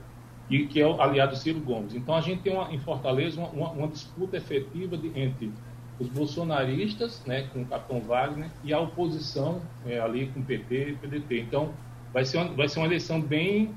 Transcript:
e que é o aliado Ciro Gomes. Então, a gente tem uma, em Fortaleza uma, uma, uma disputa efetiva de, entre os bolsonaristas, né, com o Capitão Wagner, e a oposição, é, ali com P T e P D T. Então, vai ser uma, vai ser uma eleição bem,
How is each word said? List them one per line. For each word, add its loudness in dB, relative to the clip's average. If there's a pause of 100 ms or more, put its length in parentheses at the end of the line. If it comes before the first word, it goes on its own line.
(500)
e 6
que 2
é 10
o 4
aliado 6
Ciro 0
Gomes. -2
Então, 0
a 4
gente -2
tem 2
uma, -2
em -2
Fortaleza 0
uma, -4
uma, -2
uma -2
disputa -4
efetiva -2
de, -4
entre 0 (480)
os -2
bolsonaristas, 0
né, -2
com -4
o -4
Capitão -4
Wagner, 0 (140)
e -2
a 4
oposição, 0 (240)
é, 0
ali 0
com -4
P 0
T 0
e -2
P -8
D -4
T. 0
Então, 0 (420)
vai 4
ser 2
uma, 4
vai 4
ser -2
uma 4
eleição 2
bem, 2